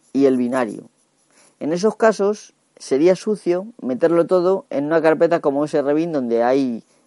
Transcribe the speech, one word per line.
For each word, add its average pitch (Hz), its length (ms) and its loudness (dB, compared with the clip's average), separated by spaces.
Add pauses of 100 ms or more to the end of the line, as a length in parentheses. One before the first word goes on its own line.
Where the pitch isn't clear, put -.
(120)
y 139 140 2
el 131 100 2
binario. 123 520 -4 (720)
En 139 120 -6
esos 202 240 -2
casos 208 580 0 (220)
sería 165 400 2
sucio 180 500 -4 (140)
meterlo 165 460 0
todo 185 440 0
en 143 160 -4
una 160 140 0
carpeta 160 400 2
como 143 240 0
S 151 120 -4
R 143 180 0
bin 165 180 -2
donde 117 300 0
hay 123 420 0 (220)